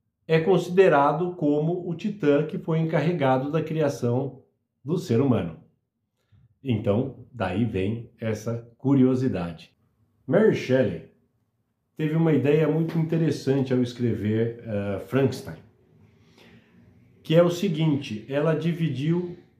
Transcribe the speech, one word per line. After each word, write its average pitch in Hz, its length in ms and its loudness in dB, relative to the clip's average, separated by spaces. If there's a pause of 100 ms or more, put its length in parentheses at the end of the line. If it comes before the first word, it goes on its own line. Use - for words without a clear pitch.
(300)
é 160 120 2
considerado 175 920 4
como 156 540 -2
o 165 60 -6
titã 156 500 0
que 185 120 -8
foi 160 220 -2
encarregado 143 680 0
da 160 120 -2
criação 139 840 -2 (400)
do 156 140 -2
ser - 240 0
humano. 98 360 0 (1040)
Então, 110 720 -2
daí 98 320 -4
vem 107 460 -4 (100)
essa 117 580 -6
curiosidade. 127 920 0 (560)
Mary 190 260 4
Shelley 120 500 0 (920)
teve 156 180 -2
uma 165 200 2
ideia 147 340 4
muito 160 320 0
interessante 139 760 0
ao 123 80 2
escrever, 110 840 -2
eh, 101 400 -4
Frankenstein, - 500 -2 (1700)
que 156 100 -2
é 170 80 8
o 175 80 4
seguinte: 156 800 -2
ela 147 260 0
dividiu 165 840 -2 (220)